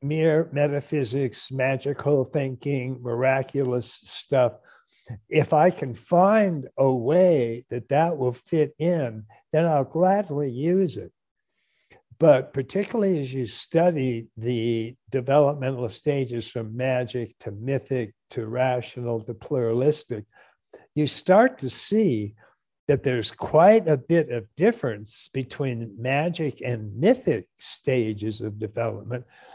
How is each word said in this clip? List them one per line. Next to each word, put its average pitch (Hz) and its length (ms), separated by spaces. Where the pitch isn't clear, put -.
mere 160 500
metaphysics, 143 1000
magical 135 760
thinking, 131 760
miraculous 127 920
stuff? - 600
If 151 220
I 170 200
can 135 240
find 185 720
a 135 160
way 127 760
that 120 200
that 160 280
will 127 160
fit 147 460
in, 135 460
then 160 140
I'll 151 180
gladly 165 640
use 156 460
it. 98 160
But 135 340
particularly 196 640
as 131 140
you 131 140
study 131 800
the 117 580
developmental 135 800
stages 120 580
from 113 300
magic 127 640
to 107 120
mythic 123 640
to 113 160
rational 123 760
to 113 120
pluralistic, 120 920
you 151 140
start 233 520
to 131 100
see 123 640
that 143 160
there's 123 280
quite 185 560
a 151 100
bit 156 320
of 117 160
difference 127 800
between 123 680
magic 147 600
and 107 340
mythic 165 520
stages 110 800
of 104 180
development 110 640